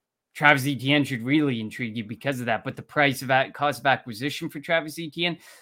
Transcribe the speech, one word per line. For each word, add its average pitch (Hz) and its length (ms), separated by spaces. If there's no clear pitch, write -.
Travis 147 320
Etienne 139 380
should 131 200
really 139 360
intrigue 110 380
you 113 80
because 123 340
of 120 60
that. 113 180
But 135 140
the - 40
price 139 400
of 135 60
that, 131 260
cost 135 280
of 127 40
acquisition 131 600
for 151 140
Travis 156 360
Etienne 170 400